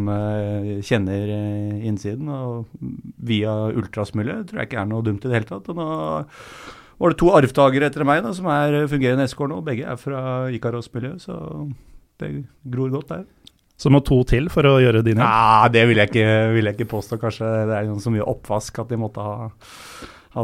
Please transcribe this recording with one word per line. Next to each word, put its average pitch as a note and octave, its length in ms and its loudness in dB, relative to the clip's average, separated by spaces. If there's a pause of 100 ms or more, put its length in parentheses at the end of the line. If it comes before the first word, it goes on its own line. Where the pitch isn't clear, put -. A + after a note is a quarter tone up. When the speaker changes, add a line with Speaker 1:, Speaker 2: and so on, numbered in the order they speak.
(140)
Speaker 1:
eh, G#2 560 -4 (160)
kjenner, G2+ 540 -2
eh, G#2 400 -4 (100)
innsiden, G#2+ 400 -6
og B2 380 -8 (500)
via G#2+ 380 -2 (180)
ultrasmiljøet A2 800 -4
tror G#3+ 100 -6
jeg A2+ 80 -8
ikke A2+ 140 -6
er G#2 80 -4
noe A2+ 100 -4
dumt G#2+ 240 -4
i B2+ 60 -4
det A#2 80 2
hele A2+ 100 -6
tatt. F#3+ 220 -10
Og E3+ 80 -8
nå D#3+ 80 -6 (1120)
var E3+ 160 4
det - 40 -10
to F3 120 6
arvtakere C#3 580 6
etter D3 160 -4
meg D3 180 2
da, A3 120 -6
som F#3 160 -8
er D3 400 2
fungerende C3+ 340 2
S C3 100 -4
K C#3+ 140 -4
nå, E3 160 -8
begge C#3 240 -6
er - 80 -8
fra C3+ 260 -8 (280)
Ikaros-miljøet, A#2+ 760 -8
så - 160 -12 (800)
det D#3 100 -10 (380)
gror B2+ 220 -2
godt D3 180 -6
der. E3+ 180 -10 (520)
Speaker 2:
Så C3 160 4
må C#3+ 80 8
to C3+ 140 2 (100)
til C#3 240 2
for D3 160 2
å C3+ 160 6
gjøre A#2 240 4
din A2+ 140 2
jobb? - 20 4
Speaker 1:
Ja, A2+ 480 6
det A#2 160 6
vil A2 140 6
jeg G#2 100 4
ikke, A2 200 4 (200)
vil A2+ 160 2
jeg G#2 80 -2
ikke A2 160 -4
påstå. A2 320 -6
Kanskje A2+ 240 -4 (220)
det A2 80 0
er G#2 100 -2
liksom G#2 160 -4
så A#2 80 -2
mye G#2+ 160 0
oppvask - 560 -6
at A2 80 -10
de A#2+ 80 -4
måtte G#2+ 240 -6
ha, G#2+ 300 -8 (800)
ha A#2 100 -2